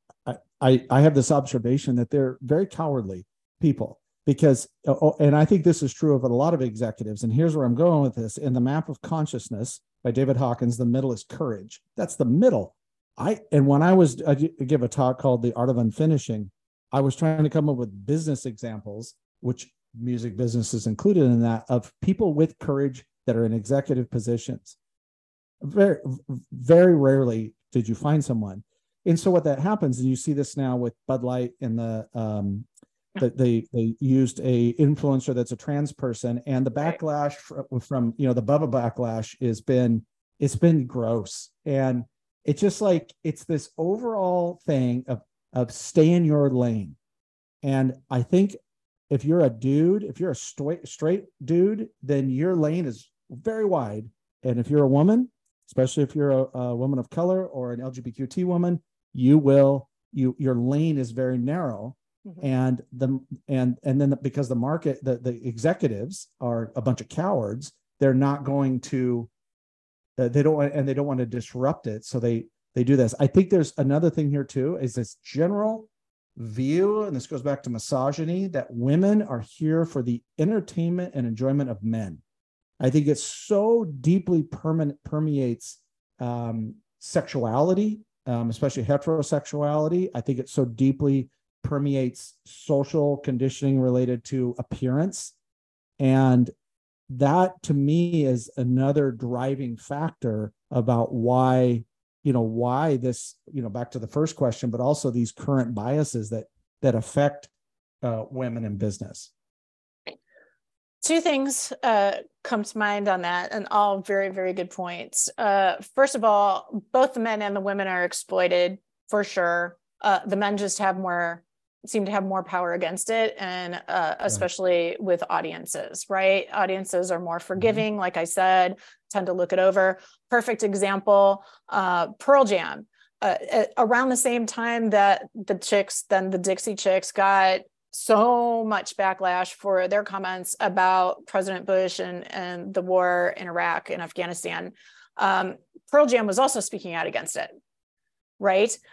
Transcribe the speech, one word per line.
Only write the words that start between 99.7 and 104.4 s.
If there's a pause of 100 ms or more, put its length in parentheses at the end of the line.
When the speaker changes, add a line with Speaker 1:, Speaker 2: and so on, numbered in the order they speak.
Speaker 1:
factor (200)
about
why, (380)
you
know,
why
this, (180)
you
know,
back
to
the
first
question,